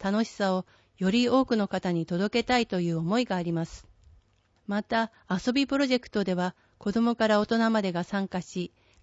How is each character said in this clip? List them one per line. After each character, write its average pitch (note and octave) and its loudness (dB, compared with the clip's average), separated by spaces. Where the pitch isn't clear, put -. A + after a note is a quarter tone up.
楽 G#3 0
し - -14
さ F#3+ 0
を F#3 -2
よ F#3+ 0
り A#3+ 4
多 C4 4
く B3 0
の G3+ 0
方 F#3 -2
に E3 0
届 G3+ -2
け A#3 0
た B3+ 2
い A3+ 0
と F#3 -2
い E3+ 0
う E3 0
思 F3 0
い B3+ 0
が G3+ -2
あ F3+ -2
り E3+ -4
ま E3 -2
す。 - -16
ま G#3 -2
た、 A3+ -2
遊 F#3+ 0
び C4+ 2
プ C#4 0
ロ C#4+ 2
ジ B3+ 2
ェ B3 2
ク - -20
ト G3+ 0
で F#3 0
は、 F3+ -2
子 - -4
ど A3+ 2
も A#3 2
か A3 2
ら G#3 6
大 G#3+ 2
人 A3+ 2
ま A3 2
で F#3+ -2
が F3 -2
参 G3 -4
加 F3+ -6
し、 F3+ -8